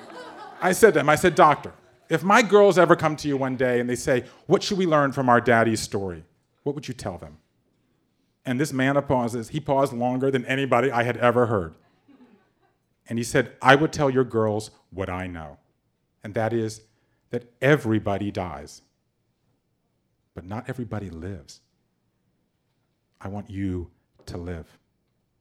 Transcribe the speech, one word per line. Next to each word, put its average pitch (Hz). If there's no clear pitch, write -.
I 185
said 196
to 151
him, 139
I 151
said, 180
"Doctor, 143
if 160
my 208
girls 202
ever 170
come 156
to 151
you 139
one 131
day 123
and 120
they 123
say, 127
'What 175
should 208
we 185
learn 147
from 131
our 120
daddy's 113
story?' 90
what 143
would 139
you 123
tell 92
them?" 78
And 127
this 135
man 135
pauses. 123
He 156
paused 135
longer 127
than 127
anybody 131
I 117
had 117
ever 120
heard. 92
And 113
he 120
said, 117
"I 131
would 151
tell 147
your 131
girls 110
what 92
I 90
know, 80
and 104
that 110
is 110
that -
everybody 110
dies, 85
but 85
not 107
everybody 107
lives. 82
I 101
want 101
you 92
to -
live." 87